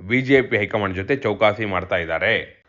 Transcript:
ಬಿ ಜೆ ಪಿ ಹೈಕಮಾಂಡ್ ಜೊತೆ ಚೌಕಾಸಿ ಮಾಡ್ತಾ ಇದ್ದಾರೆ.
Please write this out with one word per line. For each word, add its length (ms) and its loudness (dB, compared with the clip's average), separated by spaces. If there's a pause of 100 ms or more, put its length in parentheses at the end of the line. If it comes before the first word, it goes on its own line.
ಬಿ 120 2
ಜೆ 220 4
ಪಿ 140 -2
ಹೈಕಮಾಂಡ್ 400 -2
ಜೊತೆ 200 -2
ಚೌಕಾಸಿ 480 0
ಮಾಡ್ತಾ 320 -2
ಇದ್ದಾರೆ. 720 -2